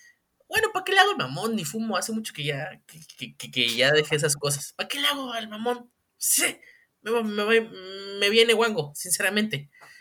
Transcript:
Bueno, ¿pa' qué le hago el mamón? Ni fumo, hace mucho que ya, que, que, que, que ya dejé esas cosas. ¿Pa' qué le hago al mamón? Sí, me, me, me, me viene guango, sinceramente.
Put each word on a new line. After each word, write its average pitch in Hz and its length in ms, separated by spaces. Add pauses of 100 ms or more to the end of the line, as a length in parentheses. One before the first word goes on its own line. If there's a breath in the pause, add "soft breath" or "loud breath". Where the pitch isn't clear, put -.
(480 soft breath)
Bueno, 427 260
¿pa' 370 100
qué 370 80
le 392 60
hago 403 140
el 359 40
mamón? 180 400
Ni 185 80
fumo, 220 320
hace 196 160
mucho 220 220
que 147 100
ya, 143 420
que, - 140 (160)
que, 120 220
que, - 120
que 120 240
ya 123 180
dejé 151 240
esas 147 200
cosas. - 400
¿Pa' - 100
qué 285 140
le 294 80
hago 269 240
al 226 160
mamón? 233 420 (280)
Sí, - 260 (560 soft breath)
me, 226 220
me, 208 240
me, 226 240 (500)
me 202 80
viene 226 240
guango, 214 420
sinceramente. 196 760 (300 soft breath)